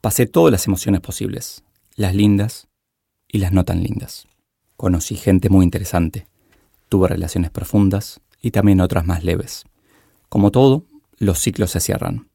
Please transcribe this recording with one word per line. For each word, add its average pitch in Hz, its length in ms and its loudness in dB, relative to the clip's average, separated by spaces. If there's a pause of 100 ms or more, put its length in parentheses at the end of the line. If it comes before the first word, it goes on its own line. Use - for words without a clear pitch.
Pasé 117 260 0
todas 165 260 4
las 95 160 -2
emociones 95 320 0
posibles, - 640 -10 (320)
las 95 180 -2
lindas 104 540 0 (580)
y - 120 -4
las 92 140 -2
no 92 120 4
tan 87 180 -2
lindas. - 460 -8 (480)
Conocí 90 400 -2
gente 95 340 2
muy 95 140 6
interesante, 87 640 -4 (600)
tuve 92 200 2
relaciones 87 420 -4
profundas 101 720 -2 (200)
y 120 120 -4
también 101 280 4
otras 85 260 0
más 85 180 -2
leves. - 400 -4 (640)
Como 104 240 2
todo, 135 340 4 (320)
los 95 220 0
ciclos - 320 -2
se 87 80 -4
cierran. - 540 -6